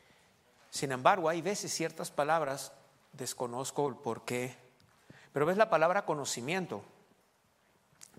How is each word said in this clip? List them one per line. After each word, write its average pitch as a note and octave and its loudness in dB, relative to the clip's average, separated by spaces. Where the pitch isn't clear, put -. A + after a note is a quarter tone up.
Sin C3+ -4
embargo, D#3+ 4
hay E3+ 0
veces F#3 -4
ciertas - -4
palabras, D3 0
desconozco C3 -4
el A#2+ -6
por A2 -6
qué, B2 -4
pero D3 2
ves F#3 2
la G#3+ 6
palabra F3 4
conocimiento. C#3+ -4